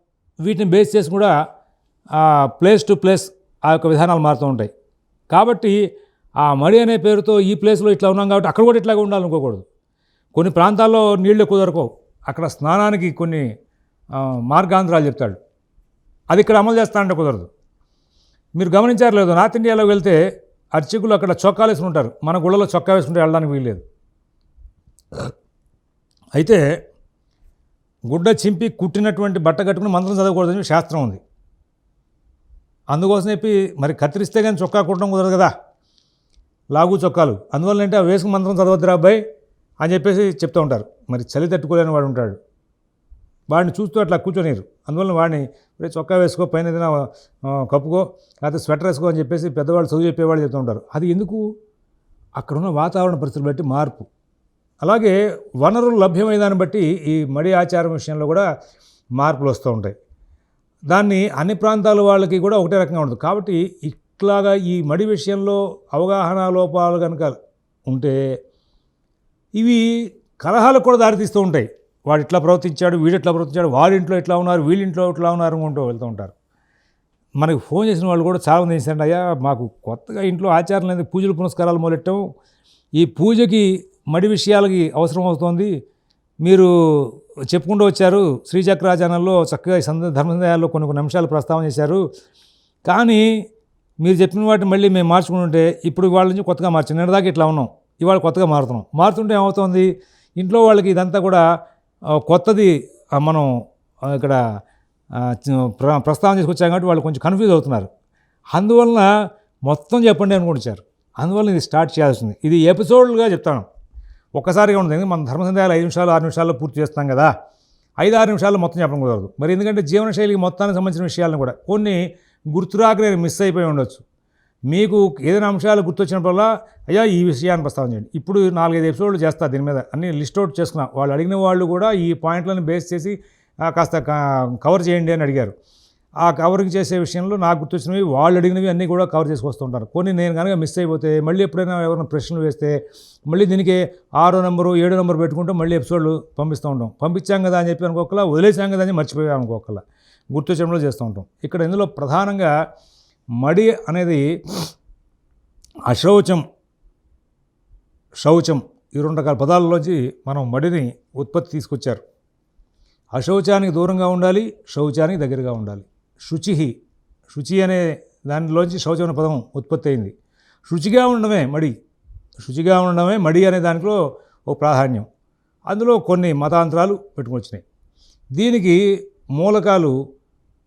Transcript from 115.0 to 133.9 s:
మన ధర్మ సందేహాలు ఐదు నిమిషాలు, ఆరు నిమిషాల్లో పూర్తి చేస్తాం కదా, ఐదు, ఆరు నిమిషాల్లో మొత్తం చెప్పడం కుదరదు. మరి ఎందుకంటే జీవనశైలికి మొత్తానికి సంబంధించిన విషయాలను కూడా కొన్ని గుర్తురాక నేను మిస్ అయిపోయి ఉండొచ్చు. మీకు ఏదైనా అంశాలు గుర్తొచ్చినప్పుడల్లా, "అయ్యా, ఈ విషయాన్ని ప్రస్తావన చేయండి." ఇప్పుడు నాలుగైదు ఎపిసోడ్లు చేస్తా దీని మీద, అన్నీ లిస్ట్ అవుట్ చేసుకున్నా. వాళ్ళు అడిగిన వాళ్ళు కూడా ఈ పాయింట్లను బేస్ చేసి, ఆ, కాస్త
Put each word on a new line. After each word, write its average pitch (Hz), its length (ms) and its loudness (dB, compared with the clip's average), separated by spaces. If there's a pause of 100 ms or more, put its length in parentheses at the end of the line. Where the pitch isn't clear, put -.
మన 156 100 -4
ధర్మ 147 200 -4
సందేహాలు 190 280 0
ఐదు 165 60 2
నిమిషాలు, 170 320 0
ఆరు 160 120 2
నిమిషాల్లో 165 300 -2
పూర్తి 143 280 -6
చేస్తాం 147 260 -4
కదా, 139 280 4 (640)
ఐదు, 208 160 4
ఆరు 220 100 4
నిమిషాల్లో 202 340 0
మొత్తం 170 220 -2
చెప్పడం 143 200 -2
కుదరదు. 110 380 -2
మరి 160 140 -2
ఎందుకంటే 202 280 -2
జీవనశైలికి 202 580 0
మొత్తానికి 180 360 -2
సంబంధించిన 185 280 -2
విషయాలను 165 340 -2
కూడా 127 140 -2
కొన్ని 185 640 -4 (360)
గుర్తురాక 190 520 0
నేను 208 160 2
మిస్ 170 240 -4
అయిపోయి 180 240 0
ఉండొచ్చు. 143 440 -4 (600)
మీకు 196 520 2
ఏదైనా 202 260 0
అంశాలు 202 340 2
గుర్తొచ్చినప్పుడల్లా, 185 800 0 (280)
"అయ్యా, 202 160 2
ఈ 180 200 2
విషయాన్ని 165 400 0
ప్రస్తావన 131 280 -4
చేయండి." 110 240 -10
ఇప్పుడు 190 340 0
నాలుగైదు 165 360 0
ఎపిసోడ్లు 170 340 -2
చేస్తా 156 280 -2
దీని 135 160 -4
మీద, 143 140 -2
అన్నీ 160 340 -6
లిస్ట్ 147 280 -6
అవుట్ 175 200 -4
చేసుకున్నా. 156 360 -4
వాళ్ళు 139 180 -2
అడిగిన 170 220 -2
వాళ్ళు 185 300 2
కూడా 180 260 0
ఈ 170 220 0
పాయింట్లను 175 480 -4
బేస్ 170 320 -4
చేసి, 190 300 -8 (380)
ఆ, 165 80 -2
కాస్త 165 300 -2